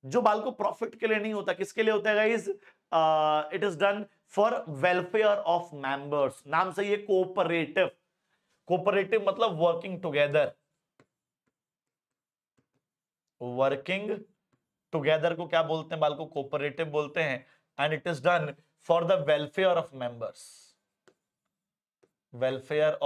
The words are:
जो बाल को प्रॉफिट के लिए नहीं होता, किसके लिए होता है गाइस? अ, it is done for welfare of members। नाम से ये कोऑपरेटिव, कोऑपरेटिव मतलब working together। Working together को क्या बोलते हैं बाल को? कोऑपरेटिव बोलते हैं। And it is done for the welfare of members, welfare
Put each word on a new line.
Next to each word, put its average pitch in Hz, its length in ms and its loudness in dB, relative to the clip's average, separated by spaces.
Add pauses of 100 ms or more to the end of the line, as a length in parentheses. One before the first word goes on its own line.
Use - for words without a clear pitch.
जो 139 180 0
बाल 214 180 4
को 247 100 -4
प्रॉफिट - 500 -4
के 226 60 -2
लिए 214 120 2
नहीं 214 140 -4
होता, 202 200 -4
किसके 190 300 -4
लिए 220 100 2
होता 214 180 0
है 208 60 4
गाइस? 214 320 2
अ, 156 1040 2
it 185 100 -2
is 185 180 -2
done 202 180 2 (340)
for 208 140 4 (300)
welfare 180 580 2 (120)
of 170 200 0 (140)
members। 139 640 -2
नाम 170 260 0
से 202 160 -4
ये 208 120 2
कोऑपरेटिव, 185 880 0 (800)
कोऑपरेटिव 196 600 0
मतलब 196 320 0
working 170 340 0 (100)
together। 147 420 2 (3000)
Working 135 720 -2 (840)
together 156 440 2
को 170 100 -8
क्या 165 160 2
बोलते 160 320 -4
हैं 160 60 -2
बाल 151 140 2
को? 156 120 -12
कोऑपरेटिव 143 640 -6
बोलते 147 340 -2
हैं। 135 240 -4 (320)
And 151 200 0
it 170 160 -6
is 131 120 -10
done 156 260 2 (360)
for 170 160 4
the 185 180 2
welfare 151 540 2
of 156 260 -4
members, 117 420 -10 (1900)
welfare 135 600 0 (120)